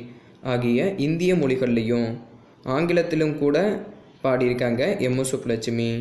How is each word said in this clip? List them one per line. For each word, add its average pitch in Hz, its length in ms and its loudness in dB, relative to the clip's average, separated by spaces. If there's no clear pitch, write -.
ஆகிய 123 540 2
இந்திய 165 360 2
மொழிகள்லையும் 120 760 2
ஆங்கிலத்திலும் 160 720 0
கூட 143 180 2
பாடியிருக்காங்க 123 600 0
எம் 127 200 0
எஸ் 135 120 -4
சுப்புலட்சுமி. 117 580 -2